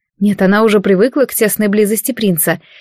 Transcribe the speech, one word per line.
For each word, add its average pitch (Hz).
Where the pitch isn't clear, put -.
Нет, 202
она 202
уже 214
привыкла 202
к -
тесной 214
близости 214
принца 180